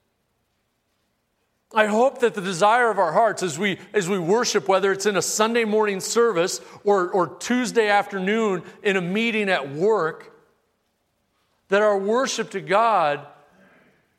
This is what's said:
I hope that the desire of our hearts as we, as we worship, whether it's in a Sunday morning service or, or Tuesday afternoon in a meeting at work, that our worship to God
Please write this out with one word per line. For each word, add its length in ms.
I 100
hope 360
that 120
the 80
desire 480
of 80
our 160
hearts 300
as 160
we, 180
as 160
we 80
worship, 500
whether 240
it's 140
in 100
a 60
Sunday 420
morning 360
service 600
or, 280
or 240
Tuesday 520
afternoon 760
in 160
a 40
meeting 460
at 220
work, 680
that 160
our 160
worship 500
to 120
God 680